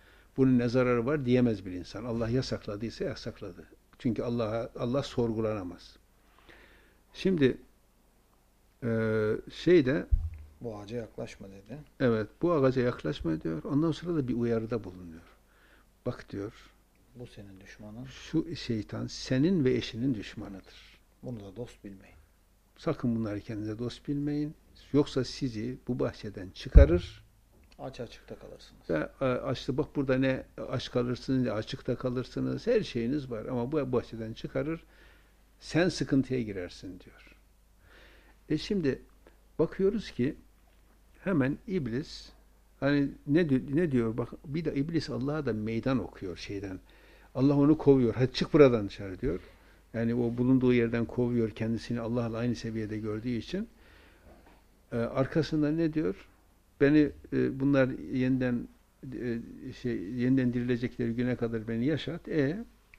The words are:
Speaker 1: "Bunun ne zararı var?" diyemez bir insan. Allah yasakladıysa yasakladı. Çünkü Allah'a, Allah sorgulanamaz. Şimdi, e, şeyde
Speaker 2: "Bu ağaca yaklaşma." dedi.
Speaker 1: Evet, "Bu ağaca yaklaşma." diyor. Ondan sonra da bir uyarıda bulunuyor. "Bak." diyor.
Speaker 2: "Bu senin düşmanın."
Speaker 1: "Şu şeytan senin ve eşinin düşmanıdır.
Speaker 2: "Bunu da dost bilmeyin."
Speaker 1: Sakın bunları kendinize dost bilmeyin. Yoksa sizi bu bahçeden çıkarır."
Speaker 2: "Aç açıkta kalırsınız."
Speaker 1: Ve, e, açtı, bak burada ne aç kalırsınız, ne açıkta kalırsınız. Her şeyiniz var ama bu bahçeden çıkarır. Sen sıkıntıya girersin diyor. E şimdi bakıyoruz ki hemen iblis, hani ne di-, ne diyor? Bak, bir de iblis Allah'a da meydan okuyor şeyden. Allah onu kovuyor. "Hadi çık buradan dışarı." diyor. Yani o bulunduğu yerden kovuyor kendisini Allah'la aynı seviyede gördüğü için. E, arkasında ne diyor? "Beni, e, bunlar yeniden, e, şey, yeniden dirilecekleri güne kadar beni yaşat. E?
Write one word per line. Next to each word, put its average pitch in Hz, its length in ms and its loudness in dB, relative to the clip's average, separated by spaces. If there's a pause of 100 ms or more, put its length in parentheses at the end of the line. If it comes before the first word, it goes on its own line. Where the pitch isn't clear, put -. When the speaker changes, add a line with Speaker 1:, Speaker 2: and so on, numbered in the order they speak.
(360)
Speaker 1:
"Bunun 131 220 6
ne 120 100 2
zararı 120 380 2
var?" 147 180 0
diyemez 123 420 4
bir 92 60 -8
insan. 90 320 -10
Allah 117 240 -4
yasakladıysa 113 760 -4
yasakladı. 90 600 -10 (340)
Çünkü 110 240 -2
Allah'a, 117 560 -2
Allah 127 240 -2
sorgulanamaz. 107 920 -4 (1160)
Şimdi, 156 440 2 (1300)
e, 117 80 -2 (640)
şeyde 165 540 4 (540)
Speaker 2:
"Bu 110 180 -10
ağaca 101 180 -12
yaklaşma." 107 520 -12
dedi. 98 300 -18 (220)
Speaker 1:
Evet, 113 280 2 (140)
"Bu 175 100 2
ağaca 131 300 4
yaklaşma." 156 580 -2
diyor. 160 220 -6
Ondan 160 300 0
sonra 170 240 -6
da 131 120 -2
bir 123 60 -2
uyarıda 113 500 -2
bulunuyor. 90 380 -14 (840)
"Bak." - 240 -8
diyor. 104 220 -8 (640)
Speaker 2:
"Bu 120 120 -16
senin 101 340 -20
düşmanın." 107 440 -18
Speaker 1:
"Şu 160 520 -6
şeytan 113 500 -4
senin 143 580 2
ve 127 100 4
eşinin 120 400 -2
düşmanıdır. - 840 -14 (240)
Speaker 2:
"Bunu 123 180 -10
da 98 160 -16
dost 117 280 -14
bilmeyin." 98 320 -20 (600)
Speaker 1:
Sakın 123 400 -2
bunları 104 240 -4
kendinize 107 380 -8
dost 120 300 -8
bilmeyin. 147 460 -4 (380)
Yoksa 139 320 2
sizi 123 540 -6 (100)
bu 127 100 -2
bahçeden 107 520 -6
çıkarır." - 760 8 (540)
Speaker 2:
"Aç 135 220 -12
açıkta - 340 -16
kalırsınız." - 560 -14
Speaker 1:
Ve, - 180 -2 (120)
e, 135 40 -2
açtı, 131 520 -2
bak - 200 -4
burada 131 220 2
ne 131 240 2 (260)
aç - 220 -6
kalırsınız, 123 520 0
ne 117 100 0
açıkta 113 440 -4
kalırsınız. 127 720 -4
Her 233 140 2
şeyiniz 131 500 -4
var 110 140 -8
ama 123 280 -4
bu 135 200 -2
bahçeden 113 400 -2
çıkarır. 147 520 -6 (760)
Sen 175 280 0
sıkıntıya 131 540 0
girersin 92 580 -10
diyor. - 360 -20 (1120)
E 156 100 0
şimdi 156 440 0 (560)
bakıyoruz 190 520 0
ki - 240 0 (920)
hemen 151 420 2
iblis, 147 600 -6 (520)
hani 143 280 2 (180)
ne 156 220 4
di-, 135 280 0
ne 165 160 2
diyor? 113 240 2
Bak, 120 120 -2 (180)
bir 156 180 -4
de 143 100 -2
iblis 147 360 -2
Allah'a 139 360 -4
da 117 60 0
meydan 113 460 -2
okuyor 90 380 -8
şeyden. 95 440 -8 (540)
Allah 139 220 4
onu 147 220 6
kovuyor. 127 360 6
"Hadi 127 180 2
çık - 200 -2
buradan 120 360 8
dışarı." 95 320 -12
diyor. 156 200 -2 (540)
Yani 117 200 0
o 120 220 0
bulunduğu 123 380 6
yerden 117 300 2
kovuyor 120 460 0
kendisini 113 500 -4
Allah'la 113 380 -2
aynı 120 180 0
seviyede 110 420 -6
gördüğü 110 300 -4
için. 127 400 -4 (1200)
E, 123 40 -4
arkasında 139 760 0
ne 160 240 0
diyor? 170 340 -4 (520)
"Beni, 147 300 6 (220)
e, 131 280 0
bunlar 135 280 4 (240)
yeniden, 127 560 0 (520)
e, 117 180 -4 (340)
şey, 113 300 -4
yeniden 123 520 2
dirilecekleri 120 600 -2
güne 123 220 0
kadar 113 320 -4
beni 113 160 0
yaşat. 156 440 -4
E? 165 360 0 (340)